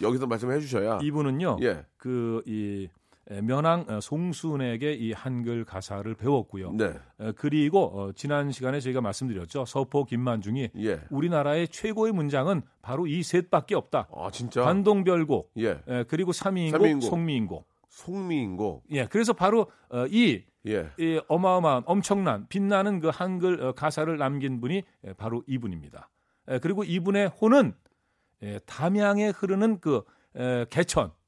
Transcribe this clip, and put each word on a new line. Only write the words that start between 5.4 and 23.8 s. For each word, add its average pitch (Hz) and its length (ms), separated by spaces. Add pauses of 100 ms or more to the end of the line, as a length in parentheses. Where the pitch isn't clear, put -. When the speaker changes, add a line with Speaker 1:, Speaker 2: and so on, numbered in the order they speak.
Speaker 2:
가사를 101 480
배웠고요. 107 600
Speaker 1:
네. 104 200 (260)
Speaker 2:
에, 107 160
그리고, 151 500 (140)
어, 98 140
지난 143 380
시간에 131 280
저희가 127 220
말씀드렸죠. 113 640
서포 139 400
김만중이 120 720
Speaker 1:
예. 98 320
Speaker 2:
"우리나라의 151 600
최고의 220 440
문장은 151 480 (220)
바로 151 240
이 160 160
셋밖에 175 500
없다." 131 420
Speaker 1:
아, 92 160
진짜? 120 320
Speaker 2:
관동별곡, 180 920
Speaker 1:
예. 101 300
Speaker 2:
에, 123 200
그리고 175 240
삼위인곡, 170 480
Speaker 1:
삼위인곡. 294 300
Speaker 2:
송미인곡. 123 580 (220)
Speaker 1:
송미인곡. 117 1000
Speaker 2:
예, 135 160
그래서 226 260
바로, 202 380 (180)
어, 123 220
이, 190 320 (240)
Speaker 1:
예. 90 320
Speaker 2:
이 165 280
어마어마한, 170 600
엄청난, 180 640
빛나는 196 500
그 156 120
한글, 180 520
어, 127 80
가사를 156 480